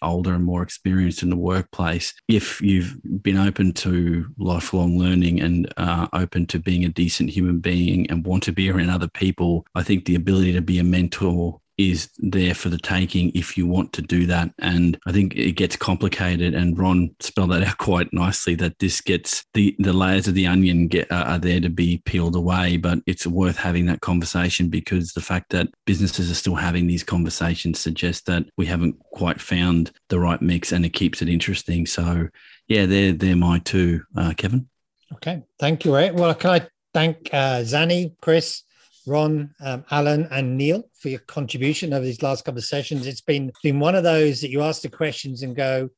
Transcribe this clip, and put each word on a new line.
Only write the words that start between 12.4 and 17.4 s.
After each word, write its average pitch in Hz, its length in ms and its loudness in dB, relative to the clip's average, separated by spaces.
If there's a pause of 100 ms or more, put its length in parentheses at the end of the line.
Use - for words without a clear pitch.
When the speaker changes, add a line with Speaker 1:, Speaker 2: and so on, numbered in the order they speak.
Speaker 1:
for - 140 -6
the 85 100 -2
taking 90 560 0
if - 240 -4
you 90 80 2
want 90 280 0
to - 80 -6
do 87 240 2
that. 87 340 0
And 87 480 2
I 90 60 -2
think 98 240 2
it 71 160 0
gets 87 240 -2
complicated, 90 760 -2
and 87 240 0
Ron 90 440 2
spelled 92 300 0